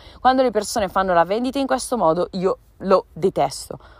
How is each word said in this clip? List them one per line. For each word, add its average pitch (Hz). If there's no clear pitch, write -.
Quando 262
le 247
persone 208
fanno 190
la 170
vendita 240
in 269
questo 254
modo 170
io 190
lo 185
detesto, -